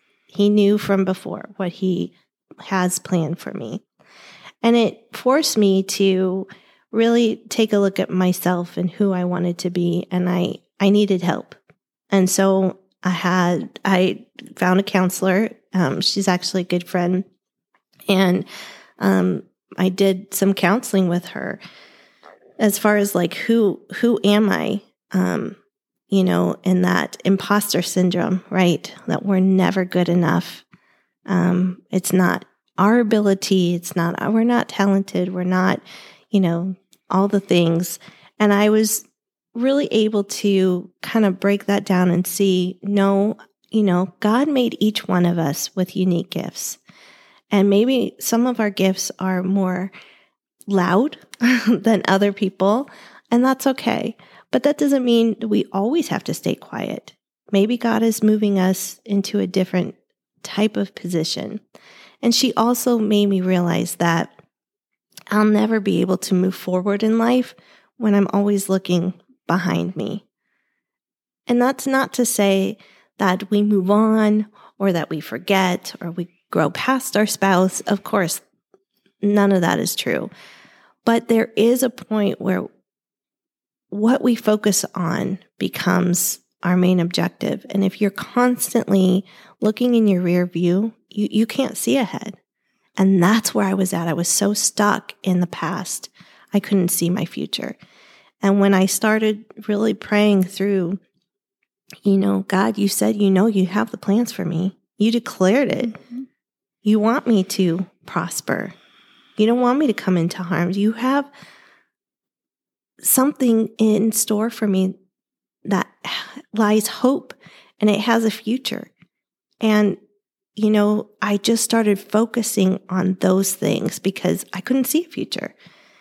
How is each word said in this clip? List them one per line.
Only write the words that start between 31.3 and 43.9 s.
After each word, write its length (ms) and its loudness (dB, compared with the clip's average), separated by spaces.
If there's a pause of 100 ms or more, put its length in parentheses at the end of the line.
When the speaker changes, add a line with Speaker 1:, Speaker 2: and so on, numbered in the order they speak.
Speaker 1:
it's 220 -2
not 320 2 (340)
our 220 4
ability. 760 2
It's 220 -8
not, 360 -2
we're 120 2
not 240 0
talented. 640 0
We're 120 -4
not, 360 0 (500)
you 100 2
know, 360 -2 (340)
all 180 2
the 120 0
things. 580 0 (400)
And 140 4
I 180 4
was 340 0 (500)
really 320 0
able 380 0
to 640 0 (120)
kind 220 0
of 160 0
break 260 0
that 180 0
down 260 2
and 160 0
see, 560 0
no, 540 2 (340)
you 120 2
know, 380 2